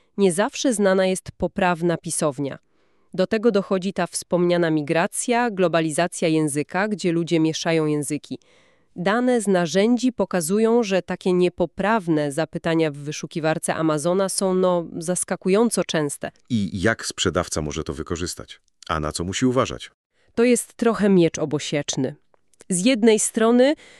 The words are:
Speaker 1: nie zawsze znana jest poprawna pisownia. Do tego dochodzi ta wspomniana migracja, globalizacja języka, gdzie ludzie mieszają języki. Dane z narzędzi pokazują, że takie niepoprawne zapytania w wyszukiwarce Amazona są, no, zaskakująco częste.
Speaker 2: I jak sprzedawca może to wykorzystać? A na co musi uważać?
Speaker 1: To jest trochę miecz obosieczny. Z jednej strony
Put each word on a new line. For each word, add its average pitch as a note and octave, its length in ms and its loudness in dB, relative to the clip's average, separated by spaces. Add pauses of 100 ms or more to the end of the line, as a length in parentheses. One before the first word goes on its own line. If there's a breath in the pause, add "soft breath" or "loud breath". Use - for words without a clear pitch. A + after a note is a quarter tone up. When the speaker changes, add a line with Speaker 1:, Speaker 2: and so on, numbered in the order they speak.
(160 soft breath)
Speaker 1:
nie G3 160 4
zawsze A3+ 420 0
znana F#3+ 320 4
jest F#3+ 300 -2
poprawna F3 600 0
pisownia. C#3+ 640 -4 (560)
Do F#3 120 0
tego A3+ 240 0
dochodzi F#3+ 420 0
ta F3 140 -2
wspomniana F3 640 0
migracja, E3 800 0
globalizacja E3+ 800 0
języka, D#3 600 0
gdzie F#3 240 -2
ludzie E3+ 280 0
mieszają D#3+ 460 0
języki. D3 520 -4 (580 soft breath)
Dane A#3+ 440 0
z G3 60 -6
narzędzi G3+ 680 2
pokazują, G3+ 680 0
że F#3+ 200 0
takie F#3 300 -2
niepoprawne F3+ 1000 0
zapytania E3 580 -2
w C#3+ 60 -10
wyszukiwarce D3+ 800 -4
Amazona D#3+ 540 0
są, F#3+ 260 -2
no, F3+ 320 2 (120)
zaskakująco F#3 840 0
częste. - 460 -4 (200)
Speaker 2:
I G#2 320 -2
jak A2 240 0
sprzedawca E2+ 560 -2
może D2+ 220 -4
to D#2 80 -8
wykorzystać? D#2+ 680 -8 (280)
A E2 120 -2
na D2+ 120 -2
co E2+ 120 -6
musi F#2+ 220 -2
uważać? A#2 440 -2 (440)
Speaker 1:
To A#3 100 2
jest A#3+ 300 2
trochę G#3 340 0
miecz F3 300 4
obosieczny. D3 760 -4 (540)
Z F3+ 160 -2
jednej A3 340 4
strony B3 560 4 (260 loud breath)